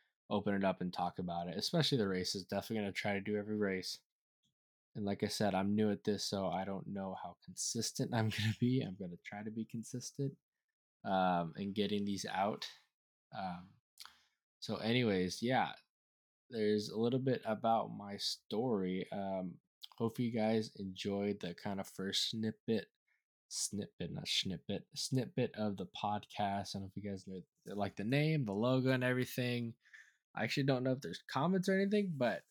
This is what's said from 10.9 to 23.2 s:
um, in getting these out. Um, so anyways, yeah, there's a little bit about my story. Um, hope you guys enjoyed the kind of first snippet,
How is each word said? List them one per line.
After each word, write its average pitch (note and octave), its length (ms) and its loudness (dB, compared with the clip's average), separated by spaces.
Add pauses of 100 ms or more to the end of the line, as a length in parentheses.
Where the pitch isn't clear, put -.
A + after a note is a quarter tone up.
um, F2+ 520 4
in G2+ 160 -2
getting G2+ 320 2
these G2+ 220 -2
out. G2+ 400 0 (720)
Um, F2+ 320 -6 (920)
so G#2+ 160 -2
anyways, G#2 640 4
yeah, A#2 300 2 (800)
there's G#2+ 380 2
a G#2 100 -6
little A#2+ 200 2
bit B2+ 280 2
about A2 500 2
my G2+ 200 -8
story. G2+ 960 0
Um, F#2+ 400 -2 (440)
hope A2+ 220 -2
you B2 120 0
guys A2 480 2
enjoyed G2+ 640 -2
the F2 140 -6
kind G2 260 -4
of F#2+ 60 -6
first - 440 -2
snippet, A2 560 -2 (600)